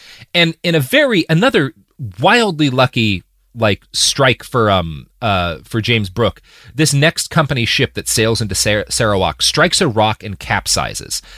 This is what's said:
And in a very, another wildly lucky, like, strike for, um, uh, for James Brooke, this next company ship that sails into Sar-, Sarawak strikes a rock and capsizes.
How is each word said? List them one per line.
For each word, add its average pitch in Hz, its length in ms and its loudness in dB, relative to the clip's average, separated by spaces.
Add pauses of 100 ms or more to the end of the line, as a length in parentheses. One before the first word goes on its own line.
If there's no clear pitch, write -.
(340)
And 165 300 0
in 175 100 -2
a 160 60 2
very, 233 500 2
another 180 440 2 (460)
wildly 175 500 2
lucky, 120 540 2 (340)
like, 107 360 0
strike - 500 0
for, 113 260 0
um, 85 380 -2 (140)
uh, 90 420 -2
for - 160 -6
James 107 300 -2
Brooke, 101 320 -2 (340)
this 143 180 0
next 147 360 0
company 143 340 0
ship - 300 -2
that - 160 -8
sails 113 320 0
into 101 120 -4
Sar-, 104 360 0
Sarawak 95 520 -2
strikes - 380 2
a 180 80 2
rock 107 340 0
and 101 160 -10
capsizes. - 840 -4 (160)